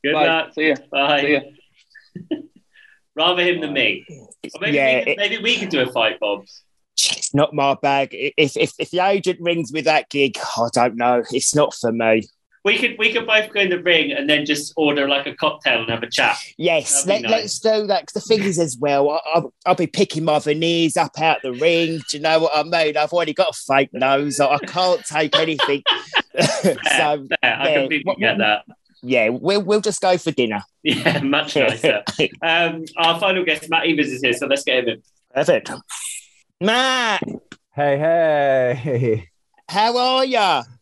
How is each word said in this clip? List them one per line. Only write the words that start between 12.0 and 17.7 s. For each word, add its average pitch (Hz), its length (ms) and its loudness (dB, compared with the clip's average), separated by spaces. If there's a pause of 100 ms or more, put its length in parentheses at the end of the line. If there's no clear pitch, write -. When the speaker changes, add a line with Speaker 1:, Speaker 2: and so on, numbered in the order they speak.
Speaker 1:
We 208 140 2
could, 240 200 -2
we 220 140 2
could - 160 -2
both 214 240 2
go 202 80 -2
in 185 100 2
the 175 100 0
ring 160 300 2
and 143 180 -4
then 147 160 2
just 147 320 -4
order, 143 320 2
like, 139 200 0
a - 80 -10
cocktail 135 460 -2
and 113 60 -6
have 117 140 -4
a 117 80 -10
chat. 117 260 0 (220)
Speaker 3:
Yes, 165 460 0
Speaker 1:
That'd 202 180 0
be 226 60 -4
Speaker 3:
let, - 20 -2
Speaker 1:
nice. 226 120 2
Speaker 3:
let's - 180 -6
do 214 260 0